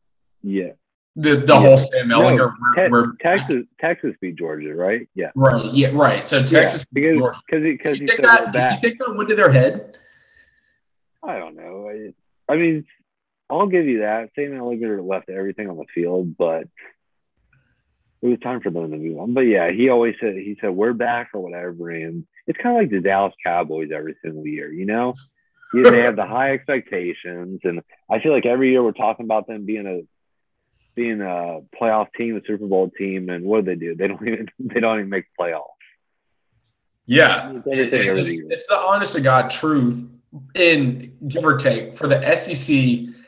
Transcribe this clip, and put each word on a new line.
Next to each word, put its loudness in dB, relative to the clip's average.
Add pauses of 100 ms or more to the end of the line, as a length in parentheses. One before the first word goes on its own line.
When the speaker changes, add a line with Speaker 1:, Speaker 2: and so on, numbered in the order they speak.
(440)
Speaker 1:
Yeah. -4 (440)
Speaker 2:
The, 2
the 4
Speaker 1:
Yeah. 10
Speaker 2:
whole 10
Sam 0
Speaker 1:
No, 4
Speaker 2:
Ehlinger, 4
we're, 2
Speaker 1:
Te-, 2
Speaker 2:
we're 2
Speaker 1:
Texas, 0 (140)
Texas -4
beat -8
Georgia, -8
right? -2
Yeah. -6
Speaker 2:
Right, 4
yeah, 4
right. 2
So 0
Speaker 1:
Yeah, 2
Speaker 2:
Texas 4
beat -4
Speaker 1:
because, 4
Speaker 2:
Georgia. -2 (100)
Speaker 1:
'cause 0
he, 0
'cause -2
Speaker 2:
Did -4
you -
Speaker 1:
he -4
Speaker 2:
think 2
Speaker 1:
said 4
Speaker 2:
that, 8
Speaker 1:
we're 0
Speaker 2:
did -8
Speaker 1:
back. 2
Speaker 2:
you 0
think -6
that -4
went -4
to 4
their 6
head? 2 (1200)
Speaker 1:
I -8
don't -12
know. -16
I, -14 (380)
I 2
mean, 0 (640)
I'll 0
give 2
you 0
that. -2
Sam -6
Ehlinger -6
left -6
everything -8
on -12
the -12
field, -2
but -2 (1500)
it -2
was 0
time -8
for -6
them -6
to -10
move -8
on. -6
But 0
yeah, 2
he 2
always 2
said, -4
he -10
said, -4
"We're -2
back," -4
or -8
whatever. -12
And -10 (220)
it's -6
kinda 0
like 2
the -2
Dallas 0 (100)
Cowboys -4
every -10
single -12
year, -10
you -10
know? -2 (600)
Yeah, 8
they 6
have 0
the -4
high -2
expectations, -8
and -4 (280)
I 0
feel 0
like 2
every 2
year 4
we're 2
talking -4
about -2
them -12
being -6
a, -6 (920)
being -4
a -6 (180)
playoff 0 (100)
team, -4
a -8
Super -6
Bowl 2
team, -6
and -8
what 0
do -4
they -4
do? -8
They -4
don't -8
even, -6
<laughs> -20
they -6
don't 0
even -8
make -6 (120)
the -4
playoffs. -6 (1400)
Speaker 2:
Yeah. 4
Speaker 1:
It's -10
everything 0
Speaker 2:
It, 0
Speaker 1:
every 2
Speaker 2:
it's, -2
Speaker 1:
year. -10
Speaker 2:
it's -6
the 2
honest 0
to -2
God 4
truth 0 (500)
in, 2 (140)
give -4
or 4
take, -2
for -4
the 2
S 2
E -6
C 0 (120)